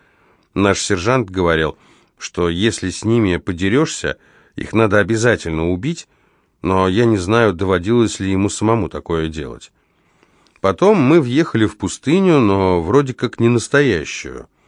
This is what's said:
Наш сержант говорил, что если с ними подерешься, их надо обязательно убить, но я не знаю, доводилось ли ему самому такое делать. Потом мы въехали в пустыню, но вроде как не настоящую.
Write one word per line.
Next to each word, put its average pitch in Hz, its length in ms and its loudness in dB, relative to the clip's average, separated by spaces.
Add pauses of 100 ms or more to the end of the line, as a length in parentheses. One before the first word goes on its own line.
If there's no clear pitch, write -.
(540)
Наш 98 260 2
сержант 101 500 -2
говорил, 82 480 0 (400)
что - 300 -4
если 92 420 -2
с - 140 -12
ними 107 320 2
подерешься, 98 840 -4 (380)
их - 160 -10
надо 107 260 2
обязательно 90 720 0
убить, 110 380 -6 (540)
но 92 260 2
я 98 160 2
не 113 120 2
знаю, 104 360 2
доводилось 98 640 0
ли 98 140 -4
ему 98 160 0
самому 107 400 -2
такое 80 400 -4
делать. 69 420 -12 (920)
Потом 180 400 2
мы 147 200 6
въехали 123 460 0
в 95 100 -4
пустыню, 160 640 0
но 98 420 2
вроде 127 320 0
как - 240 -6
не 117 100 2
настоящую. 98 1000 -2 (200)